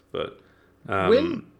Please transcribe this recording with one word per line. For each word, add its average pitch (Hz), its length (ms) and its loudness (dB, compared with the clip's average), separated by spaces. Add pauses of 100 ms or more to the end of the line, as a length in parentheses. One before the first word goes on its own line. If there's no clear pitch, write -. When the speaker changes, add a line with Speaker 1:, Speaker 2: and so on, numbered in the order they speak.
(120)
Speaker 1:
But, - 260 -8 (500)
um, 95 200 0
Speaker 2:
When, 277 380 2 (140)